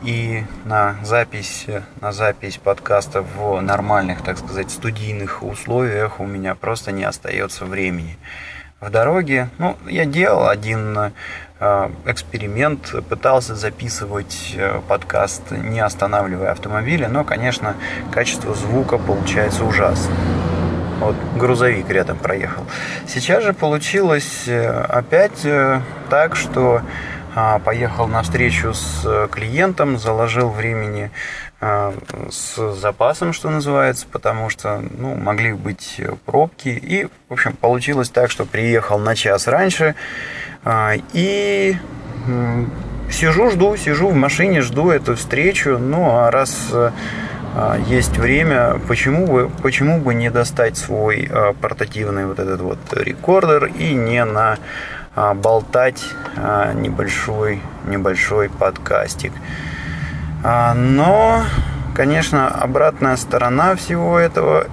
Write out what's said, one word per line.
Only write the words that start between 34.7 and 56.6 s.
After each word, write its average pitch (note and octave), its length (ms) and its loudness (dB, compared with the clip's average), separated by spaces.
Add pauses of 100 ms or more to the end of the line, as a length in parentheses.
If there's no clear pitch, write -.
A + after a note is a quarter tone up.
ну, C3 160 -4
могли G#2+ 380 0
быть, G2+ 460 -8
э, - 140 -6 (140)
пробки. D3+ 420 0
И, F3 360 -4 (240)
в - 40 -8
общем, - 220 0
получилось B2 560 0
так, B2 220 4
что G2+ 120 -2
приехал A2 540 2
на A2 160 2
час G2+ 320 2
раньше, D#3+ 480 2 (680)
а, A2 300 2 (180)
и, G3 640 0 (500)
м, A#2+ 440 0 (380)
сижу, E3 420 4
жду, G3+ 260 4
сижу D#3 320 2
в F#3 60 4
машине, D3+ 460 4
жду C3 300 2
эту C3 240 2
встречу. C#3+ 640 2
Ну, C3+ 380 4
а A#2+ 160 6
раз, - 400 0
э, A#2+ 180 4 (640)
а, G#2+ 320 2
есть A#2+ 320 2
время, B2 720 4
почему C#3 400 2
бы, B2+ 200 4 (140)
почему C3+ 380 2
бы B2+ 140 2
не A#2 160 0
достать A#2 460 2
свой, G#2+ 540 0
э, G#2 300 4
портативный G#2 680 -4
вот F#2+ 140 -4
этот F#2+ 200 -2
вот F#2 180 -4 (120)
рекордер E3 760 2
и D#3+ 280 -2
не A#2+ 300 2
на, A2 340 2 (560)
а, G#2 200 2
болтать, A2+ 680 2 (340)
а, G#2 360 0